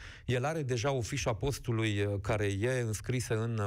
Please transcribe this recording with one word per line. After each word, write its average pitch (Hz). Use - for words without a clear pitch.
el 123
are 160
deja 127
o 135
fișă 131
a 120
postului, 113
uh, 101
care 107
e 113
înscrisă 113
în, 117
uh, 101